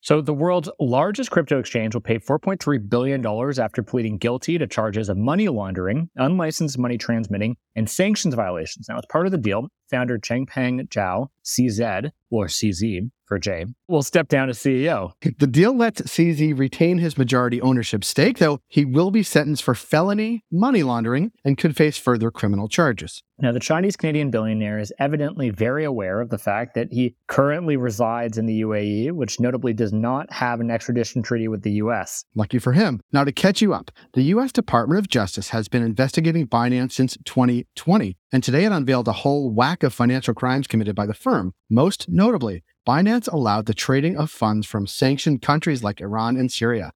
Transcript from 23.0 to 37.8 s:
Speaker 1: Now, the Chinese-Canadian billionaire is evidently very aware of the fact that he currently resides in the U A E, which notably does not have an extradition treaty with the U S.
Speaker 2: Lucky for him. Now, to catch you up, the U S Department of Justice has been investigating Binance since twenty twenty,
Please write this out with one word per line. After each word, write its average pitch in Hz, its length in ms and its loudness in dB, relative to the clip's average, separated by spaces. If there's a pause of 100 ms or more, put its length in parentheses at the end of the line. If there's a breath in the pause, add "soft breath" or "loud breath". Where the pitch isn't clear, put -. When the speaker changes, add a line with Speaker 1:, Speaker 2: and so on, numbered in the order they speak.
Speaker 1:
Now, 123 140 0
the 123 80 -2
Chinese-Canadian 156 680 0
billionaire 110 480 -2
is 104 200 -8
evidently 143 520 -2
very 120 340 0
aware 107 380 -2
of 117 80 -6
the 107 80 -4
fact 107 360 -4
that 117 160 -4
he 120 260 -2 (100)
currently 147 500 0
resides 117 640 -2
in 113 80 -2
the 110 80 0
U 110 180 -2
A 104 100 -2
E, 104 280 -2
which 147 280 -6
notably 123 360 0
does 107 180 -2
not 120 400 -2
have 120 280 -2
an 117 100 -2
extradition 120 520 -2
treaty 113 260 -2
with 107 140 -4
the 104 100 -2
U 104 200 0
S. 98 320 -6 (100)
Speaker 2:
Lucky 110 240 0
for 123 140 0
him. 147 280 2 (120)
Now, 143 120 4
to 135 80 0
catch - 280 2
you 202 140 4
up, - 160 -8 (240 soft breath)
the 131 80 4
U 185 180 4
S 269 120 -2
Department 131 460 2
of 202 100 -2
Justice 104 420 -2
has 113 180 -2
been 120 140 0
investigating 135 640 2
Binance 123 460 2
since - 340 0
twenty 123 480 2
twenty, 160 420 2 (160)